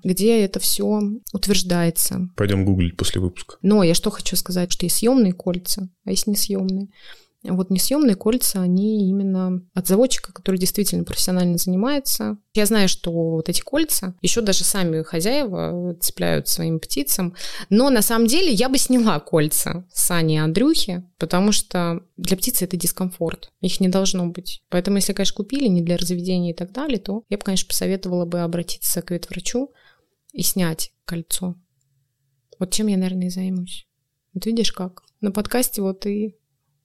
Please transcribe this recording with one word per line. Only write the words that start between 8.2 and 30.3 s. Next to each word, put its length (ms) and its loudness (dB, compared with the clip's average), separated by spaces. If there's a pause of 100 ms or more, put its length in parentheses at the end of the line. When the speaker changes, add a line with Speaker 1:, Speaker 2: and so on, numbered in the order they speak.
Speaker 1:
они 480 2
именно 540 0 (100)
от 140 -4
заводчика, 440 2
который 280 -2
действительно 460 0
профессионально 520 0
занимается. 800 -2 (160)
Я 140 2
знаю, 200 4
что 260 -2
вот 360 -2
эти 140 0
кольца 580 -2
еще 220 2
даже 200 2
сами 400 0
хозяева 1000 -2
цепляют 480 0
своим 300 -2
птицам. 560 -2 (360)
Но 180 6
на 140 4
самом 240 2
деле 260 4
я 160 2
бы 80 2
сняла 440 4
кольца 680 0
с 180 -2
Сани 260 2
и 40 2
Андрюхи, 640 2 (140)
потому 360 2
что 500 -2 (160)
для 180 0
птицы 300 -2
это 100 -4
дискомфорт. 760 -4 (120)
Их 180 -2
не 80 4
должно 380 0
быть. 420 -10
Поэтому, 300 0
если, 160 0
конечно, 220 0
купили 300 -2
не 140 4
для 160 0
разведения 540 -2
и 40 -6
так 180 -10
далее, 260 -4
то 320 -6
я 80 -4
бы, 40 -16
конечно, 260 -2
посоветовала 580 -2
бы 140 -4
обратиться 600 -4
к 120 -10
ветврачу 580 -6 (640)